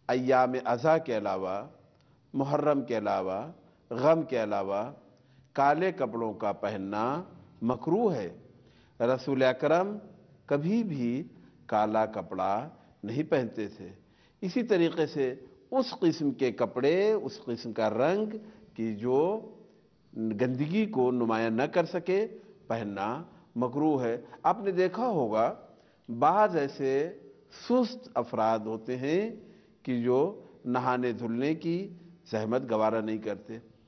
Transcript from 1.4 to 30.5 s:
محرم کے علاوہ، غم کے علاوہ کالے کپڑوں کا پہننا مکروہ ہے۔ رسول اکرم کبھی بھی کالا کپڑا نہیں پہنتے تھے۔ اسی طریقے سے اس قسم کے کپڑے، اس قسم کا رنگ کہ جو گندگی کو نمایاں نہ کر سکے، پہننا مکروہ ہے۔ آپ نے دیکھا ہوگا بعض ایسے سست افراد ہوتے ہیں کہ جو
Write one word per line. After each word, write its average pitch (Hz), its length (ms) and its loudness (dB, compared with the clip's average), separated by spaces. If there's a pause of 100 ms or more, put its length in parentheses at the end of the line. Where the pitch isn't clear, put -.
محرم 139 520 0
کے 117 120 -2
علاوہ، 98 540 -2 (380)
غم 147 320 2
کے 123 220 -2
علاوہ 104 480 -2 (640)
کالے 151 380 4
کپڑوں 117 420 -4
کا 104 180 -2
پہننا 107 720 -4 (380)
مکروہ 156 540 0
ہے۔ 92 200 -6 (640)
رسول 131 440 2
اکرم 165 540 2 (480)
کبھی 170 380 0
بھی 135 400 -2 (420)
کالا 107 400 2
کپڑا 107 640 -2 (340)
نہیں 117 200 -4
پہنتے 117 440 -2
تھے۔ 92 220 -14 (520)
اسی 208 220 -2
طریقے 165 440 2
سے 135 280 -2 (360)
اس 254 280 0
قسم 156 320 2
کے 123 200 0
کپڑے، 135 600 2
اس 185 340 -2
قسم 117 280 -6
کا 110 160 2
رنگ 160 360 2 (480)
کہ 113 220 -4
جو 143 540 0 (680)
گندگی 127 680 0
کو 131 260 2
نمایاں 113 380 0
نہ 113 140 0
کر 170 220 2
سکے، 190 420 -2 (400)
پہننا 110 560 -4 (320)
مکروہ 131 480 2
ہے۔ 120 180 -2 (220)
آپ 180 200 2
نے 196 80 0
دیکھا 185 360 0
ہوگا 123 460 2 (680)
بعض 180 360 4
ایسے 139 640 0 (500)
سست 240 440 0
افراد 113 460 0
ہوتے 110 380 -6
ہیں 165 320 0 (540)
کہ 123 200 -2
جو 135 400 2 (220)